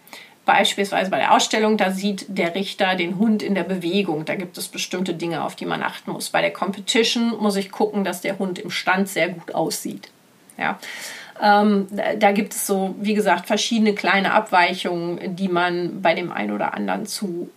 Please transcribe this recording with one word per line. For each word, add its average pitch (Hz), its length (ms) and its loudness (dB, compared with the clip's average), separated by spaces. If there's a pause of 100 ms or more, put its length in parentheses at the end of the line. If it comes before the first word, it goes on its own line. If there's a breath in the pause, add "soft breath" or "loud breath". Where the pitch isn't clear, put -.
(440 loud breath)
beispielsweise 190 680 2
bei - 80 0
der - 160 6
Ausstellung, 220 420 4
da 196 140 2
sieht 190 380 -2
der 180 260 -2
Richter 190 400 0
den 175 240 -2
Hund 214 240 4
in 196 120 0
der 175 100 0
Bewegung. 175 600 0
Da 151 100 -4
gibt - 220 -8
es 180 120 -8
bestimmte 180 440 -4
Dinge, 165 320 -4
auf - 120 -6
die - 100 -8
man 165 160 -4
achten - 300 -6
muss. - 180 -8
Bei 175 100 2
der - 120 0
Competition 226 840 0
muss 208 180 0
ich 196 140 -4
gucken, 208 340 -2
dass - 180 -4
der 196 160 -4
Hund 185 200 -4
im 175 120 -10
Stand 190 380 0
sehr 170 200 0
gut 170 260 -10
aussieht. - 560 -4 (460)
Ja. 78 220 -4 (640 loud breath)
Ähm, 208 480 6
da, - 240 -2
da 208 180 4
gibt 196 220 0
es - 120 -4
so, 190 320 0
wie 208 160 0
gesagt, 190 320 2
verschiedene 214 480 2
kleine 190 380 2
Abweichungen, 180 1040 0
die 190 120 -2
man 175 520 0
bei 170 140 4
dem 175 180 -4
einen 208 200 -2
oder 196 200 -2
anderen 202 320 -2
zu, 175 520 -6